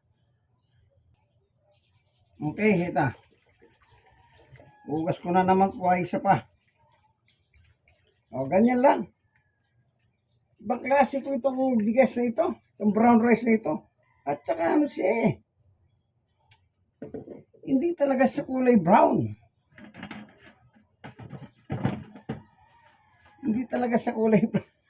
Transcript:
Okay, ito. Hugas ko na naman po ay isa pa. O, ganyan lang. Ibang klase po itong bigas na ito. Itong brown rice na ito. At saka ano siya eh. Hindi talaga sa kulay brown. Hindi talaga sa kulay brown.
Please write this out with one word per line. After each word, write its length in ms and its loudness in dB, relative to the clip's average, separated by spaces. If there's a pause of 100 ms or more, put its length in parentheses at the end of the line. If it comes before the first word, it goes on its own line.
(2500)
Okay, 480 0
ito. 160 -2 (1800)
Hugas 320 -4
ko 160 -4
na 80 4
naman 320 2
po 160 -2
ay 160 0
isa 160 -6
pa. 240 0 (1800)
O, 160 -8
ganyan 320 2
lang. 220 4 (1600)
Ibang 220 -6
klase 340 2
po 160 -6
itong 480 0
bigas 320 2
na 140 -2
ito. 180 -2 (320)
Itong 160 0
brown 240 6
rice 240 2
na 160 2
ito. 160 -4 (480)
At 240 -6
saka 320 0
ano 80 2
siya 220 -4 (200)
eh. 40 0 (2250)
Hindi 300 0
talaga 260 2
sa 240 -2
kulay 320 2
brown. 480 2 (4000)
Hindi 240 -2
talaga 320 -2
sa 160 -6
kulay 300 2
brown. 260 -4 (180)